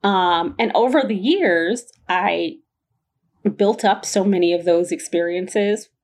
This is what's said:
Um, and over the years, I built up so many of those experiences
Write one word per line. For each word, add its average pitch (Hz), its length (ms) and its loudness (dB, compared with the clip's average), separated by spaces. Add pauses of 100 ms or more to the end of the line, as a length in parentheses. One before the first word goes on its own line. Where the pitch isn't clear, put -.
Um, 180 560 2
and 233 160 0
over 254 260 4
the 214 140 -2
years, 208 760 0 (160)
I 175 500 -2 (960)
built 208 280 0
up 208 220 0
so 196 180 -2
many 175 300 2
of 170 120 -2
those 175 260 2
experiences 185 960 -2 (140)